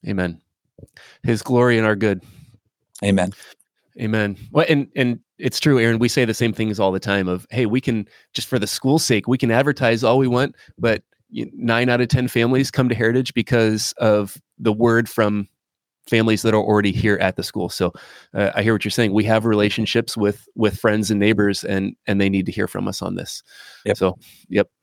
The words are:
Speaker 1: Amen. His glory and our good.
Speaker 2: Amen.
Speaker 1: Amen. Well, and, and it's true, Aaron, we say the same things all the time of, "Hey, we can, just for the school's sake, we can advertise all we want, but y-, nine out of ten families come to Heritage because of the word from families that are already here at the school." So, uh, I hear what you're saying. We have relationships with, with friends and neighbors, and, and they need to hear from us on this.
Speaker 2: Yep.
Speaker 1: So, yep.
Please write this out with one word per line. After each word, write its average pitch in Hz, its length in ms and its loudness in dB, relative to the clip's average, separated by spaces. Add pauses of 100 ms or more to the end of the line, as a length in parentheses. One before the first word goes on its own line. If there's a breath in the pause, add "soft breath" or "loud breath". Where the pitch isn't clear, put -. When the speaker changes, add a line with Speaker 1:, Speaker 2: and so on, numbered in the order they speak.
Speaker 1:
Amen. 92 340 -4 (800 loud breath)
His 117 180 0
glory 123 360 4
and 110 80 2
our 107 100 4
good. 98 280 0 (800 soft breath)
Speaker 2:
Amen. 98 300 2 (680 loud breath)
Speaker 1:
Amen. 107 380 -2 (140)
Well, 151 180 2
and, 143 260 2
and 123 240 0 (180)
it's - 220 -4
true, 143 200 4
Aaron, 113 200 2
we 120 80 2
say 123 180 2
the 110 80 -2
same 110 200 0
things 107 260 -4
all 98 120 2
the 95 80 -2
time 98 280 -2
of, 90 220 -4
"Hey, 123 160 -2
we 117 160 -2
can, 110 260 -4 (260 soft breath)
just - 140 -8
for 131 100 -2
the 95 100 -2
school's - 360 0
sake, 110 240 0
we 127 100 0
can 120 140 0
advertise 120 520 0
all 120 140 4
we 135 100 2
want, 123 280 -2 (220 soft breath)
but 113 260 -2 (280)
y-, 117 220 -8
nine 117 360 0
out 120 100 2
of 120 80 0
ten 127 200 0
families 127 440 0
come 127 180 0
to 117 60 -2
Heritage 120 380 0
because 113 640 0
of 104 440 0 (160)
the 113 160 0
word 113 360 2
from 104 380 -2 (640)
families 113 320 2
that 113 120 2
are 107 100 2
already 104 280 2
here 104 260 0
at 95 180 0
the - 80 -4
school." 90 260 -6
So, 90 220 -2 (420 loud breath)
uh, 104 220 0
I 104 80 -2
hear 113 100 2
what 104 120 -2
you're 104 60 -4
saying. 110 220 0
We 107 120 2
have 110 200 2
relationships 110 680 0
with, 104 400 -2
with 104 240 0
friends 107 320 0
and 104 80 0
neighbors, 101 440 0
and, 98 320 -4 (120)
and 101 140 0
they 98 80 2
need 98 160 -2
to 92 60 -6
hear 98 160 -6
from 98 200 -8
us 95 140 -8
on 92 140 -8
this. - 280 -12 (420 loud breath)
Speaker 2:
Yep. 104 120 -2
Speaker 1:
So, 92 200 -2 (300 loud breath)
yep. 92 220 0 (140)